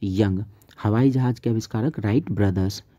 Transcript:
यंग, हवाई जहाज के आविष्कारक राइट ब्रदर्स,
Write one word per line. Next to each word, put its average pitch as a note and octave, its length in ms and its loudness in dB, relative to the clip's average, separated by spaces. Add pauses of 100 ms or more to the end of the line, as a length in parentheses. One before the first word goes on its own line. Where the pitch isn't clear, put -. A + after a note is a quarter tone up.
यंग, G2 380 0 (420)
हवाई A#2 280 2
जहाज B2 300 0
के B2 100 -2
आविष्कारक A2+ 480 -4
राइट G#2+ 320 0
ब्रदर्स, G2 520 0 (160)